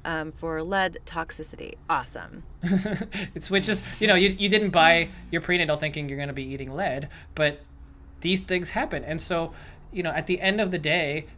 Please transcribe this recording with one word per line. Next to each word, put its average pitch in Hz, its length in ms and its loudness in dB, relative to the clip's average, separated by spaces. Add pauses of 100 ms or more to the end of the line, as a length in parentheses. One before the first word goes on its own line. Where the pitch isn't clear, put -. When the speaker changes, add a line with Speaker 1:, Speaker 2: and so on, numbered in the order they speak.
Speaker 1:
um, 160 260 -4
for 160 300 -4
lead 185 460 0
toxicity. - 680 -8 (160)
Awesome. 127 540 -4 (100)
Speaker 2:
<laughs> - 100 -16 (720)
It's, - 160 -10
which 190 180 2
is, 214 140 0 (180)
you 214 80 4
know, 208 80 8
you, 190 220 6
you 202 100 0
didn't 208 220 4
buy 165 400 8 (220)
your 165 100 0
prenatal 170 360 2
thinking 151 300 -2
you're 139 120 -6
gonna 143 140 -4
be 135 100 -4
eating 135 320 -6
lead, 147 340 -2 (240)
but 147 280 2 (580)
these 185 220 2
things 180 280 -2
happen. 160 340 -2
And 156 160 -4
so, 165 340 -2 (380)
you 180 120 -4
know, 165 80 0
at 156 160 -2
the 180 120 0
end 202 220 2
of 190 100 2
the 180 60 -2
day, 151 480 0 (120)